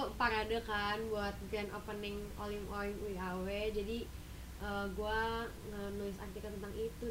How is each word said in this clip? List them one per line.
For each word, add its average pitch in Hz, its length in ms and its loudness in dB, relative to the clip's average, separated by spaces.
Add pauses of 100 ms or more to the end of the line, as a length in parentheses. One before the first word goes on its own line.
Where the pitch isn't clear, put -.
(160)
parade 220 440 4
kan 208 460 2
buat 202 280 2 (120)
grand 202 260 0
opening 208 460 -2 (180)
Olim 208 320 -2
Olim 202 280 0
U 202 100 -2
I 196 100 -2
A 185 200 0
W. 185 100 0 (240)
Jadi, 214 280 0 (600)
eh, 202 340 0
gua 220 500 2 (260)
nge-nulis 202 500 -2
artikel 202 320 -4
tentang 196 240 -4
itu 226 360 -2